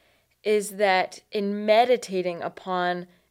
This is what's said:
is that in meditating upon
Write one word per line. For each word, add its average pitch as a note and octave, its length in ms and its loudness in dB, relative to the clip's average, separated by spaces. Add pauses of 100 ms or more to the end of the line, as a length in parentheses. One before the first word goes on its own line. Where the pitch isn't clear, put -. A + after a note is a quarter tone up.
(420)
is G#3 300 -2
that F#3+ 480 0 (100)
in G#3 340 -4
meditating G#3+ 800 2
upon F3+ 640 -4 (240)